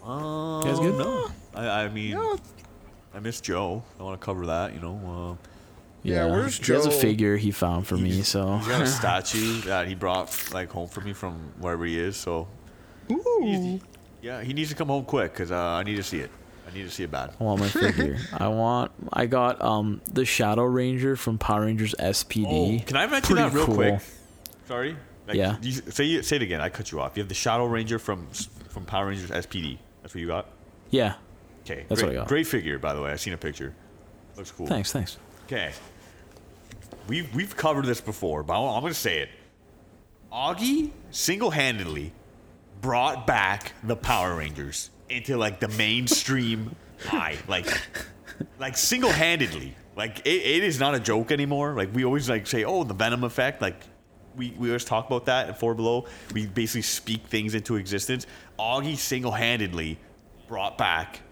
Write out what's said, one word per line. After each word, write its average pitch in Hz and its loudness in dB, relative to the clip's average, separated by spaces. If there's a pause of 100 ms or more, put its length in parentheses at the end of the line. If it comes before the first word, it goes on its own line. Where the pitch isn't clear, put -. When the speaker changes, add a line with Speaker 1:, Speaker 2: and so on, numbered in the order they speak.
Speaker 1:
Um, 156 -4
Speaker 2:
You 139 2
guys 139 2
good? 190 2
Speaker 1:
no. - -2 (240)
I, 113 -4 (180)
I 104 -4
mean, 107 -4
Speaker 3:
No. 427 -2 (760)
Speaker 1:
I 101 -10
miss 113 -6
Joe. 95 -2 (160)
I 92 -12
wanna 95 -8
cover 92 -4
that, 82 0
you 73 -10
know, 87 -8
uh, - -20 (560)
Speaker 3:
Yeah, 85 2
Speaker 2:
Yeah, 85 4
Speaker 3:
where's - 2
Speaker 2:
he - 0
has 147 6
a 151 4
Speaker 3:
Joe? 147 4
Speaker 2:
figure 107 6
he 107 2
found 90 0
for 92 0
me, 92 4
Speaker 1:
he's, 95 4
Speaker 2:
so. 98 2
Speaker 1:
he's 107 -2
got 131 2
a 131 4
Speaker 2:
<laughs> - -
Speaker 1:
statue 110 2
that 92 0
he 95 -4
brought, 92 0 (220)
like, 92 -4
home 85 -6
for 101 -10
me 98 -6
from 82 -8
wherever 85 -2
he 82 0
is, 95 0
so. 85 -2 (640)
Speaker 3:
Ooh. 440 2
Speaker 1:
He's, 190 0 (400)
yeah, 120 -8
he 127 -4
needs 151 -2
to 151 -6
come 156 0
home 139 2
quick, 107 2
'cause, 87 -2
uh, 90 0
I 87 2
need 104 -2
to 98 -2
see 87 -4
it. 65 -6 (400)
I 90 -14
need 98 -8
to 87 -10
see 90 -4
it 78 -4
bad. 65 -4 (100)
Speaker 2:
I 117 0
want 101 4
my 101 4
Speaker 3:
<laughs> - 2
Speaker 2:
figure. 80 2 (160)
I 104 2
want, 113 2 (240)
I 123 2
got, 123 2
um, 107 2 (100)
the 127 2
Shadow 113 4
Ranger 127 2
from 113 -2
Power 107 2
Rangers 110 2
S 95 2
P 107 0
D. 98 4
Speaker 1:
Oh, - -6
can 131 0
I 202 4
mention 269 4
Speaker 2:
Pretty 233 6
Speaker 1:
that 139 0
real 143 6
Speaker 2:
cool. 113 4
Speaker 1:
quick? 101 4 (680)
Sorry? 131 -4 (300)
Like, - 0
Speaker 2:
Yeah. 98 2
Speaker 1:
you, 127 -2
say, 143 0
say - 0
it 131 2
again. 87 0
I 82 0
cut - -8
you 76 -4
off. 67 -2
You 104 -2
have 95 -4
the 95 -6
Shadow 120 2
Ranger 113 0
from 92 -4
s-, - -8 (200)
from 95 -10
Power 98 0
Rangers 98 -4
S 87 -4
P 87 -6
D. 69 -6 (240)
That's - -18
what 87 -8
you 82 -4
got? 85 -4 (420)
Speaker 2:
Yeah. 113 4 (500)
Speaker 1:
Okay. - -10
Speaker 2:
That's 180 2
Speaker 1:
Great, 87 2
Speaker 2:
what 64 -4
I 64 -2
got. - -6
Speaker 1:
great 156 2
figure, 78 -2
by 73 -2
the 73 -2
way. 71 -4
I 76 -4
seen 92 -6
a 80 -6
picture. 69 -8 (640)
Looks 98 -14
cool. 85 -10
Speaker 2:
Thanks, 104 -2
thanks. 101 -4 (300)
Speaker 1:
Okay. 92 -4 (1300)
We've, 135 -6
we've 190 -2
covered 147 2
this 123 0
before, 80 -2
but 80 -2
I, 113 0
I'm 120 2
gonna 165 -2
say 90 0
it. 69 -2 (1040)
Augie 214 0 (200)
single-handedly 131 0 (680)
brought 127 2
back 101 2 (120)
the 113 0
Power 92 2
Rangers 76 -6 (180)
into, 123 -2
like, 107 0
the 110 0
mainstream 113 2 (180)
Speaker 2:
<laughs> - -8
Speaker 1:
eye. 80 -2 (100)
Like, 90 -2 (920)
like, 131 -4
single-handedly. 156 2 (220)
Like, 107 -4
it, 147 2 (120)
it 160 4
is 151 0
not 139 4
a 127 2
joke 113 2
anymore. 143 0
Like, 101 -2
we 127 2
always, 127 2
like, 110 0
say, 113 2
"Oh, 175 2
the 104 -4
Venom 117 2
effect." 127 0
Like, 92 -2 (540)
we, 123 -8
we 120 0
always 120 0
talk 113 0
about 123 -2
that 127 2
in 104 -8
Four 117 0
Below. 117 2 (260)
We 107 -2
basically 110 -2
speak - -4
things 107 0
into 110 0
existence. 101 -2 (320)
Augie 139 0
single-handedly 110 0 (500)
brought 101 -4
back 85 0 (120)